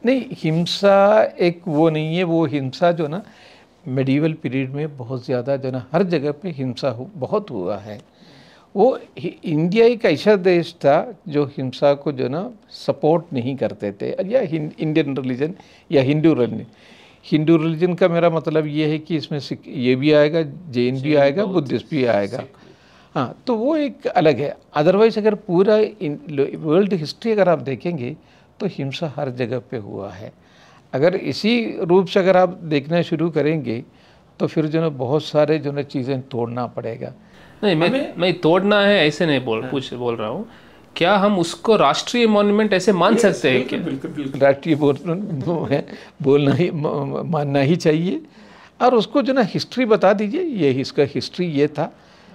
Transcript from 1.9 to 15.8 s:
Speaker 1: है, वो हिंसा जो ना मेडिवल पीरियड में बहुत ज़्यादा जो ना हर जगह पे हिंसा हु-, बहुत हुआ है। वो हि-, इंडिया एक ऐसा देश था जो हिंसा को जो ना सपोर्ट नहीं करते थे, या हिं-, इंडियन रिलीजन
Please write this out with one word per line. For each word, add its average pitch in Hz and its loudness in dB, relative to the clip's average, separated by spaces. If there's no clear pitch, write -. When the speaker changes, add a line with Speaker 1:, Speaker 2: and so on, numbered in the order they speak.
Speaker 1:
है, 185 0
वो 165 0
हिंसा 139 0
जो 165 -2
ना 170 -8
मेडिवल 135 0
पीरियड 135 -6
में 143 -8
बहुत 123 -10
ज़्यादा 131 -2
जो 131 -6
ना 127 -8
हर 170 2
जगह 156 -2
पे 147 -10
हिंसा 131 -6
हु-, 120 -6
बहुत 175 -6
हुआ 101 -6
है। 104 -16
वो 226 4
हि-, - -10
इंडिया 180 2
एक 240 2
ऐसा 196 4
देश 175 2
था 170 2
जो 147 0
हिंसा 139 0
को 143 -4
जो 127 -4
ना 175 -6
सपोर्ट 160 -2
नहीं 131 -4
करते 104 -4
थे, - -6
या 254 2
हिं-, 156 -6
इंडियन 151 -2
रिलीजन 135 -4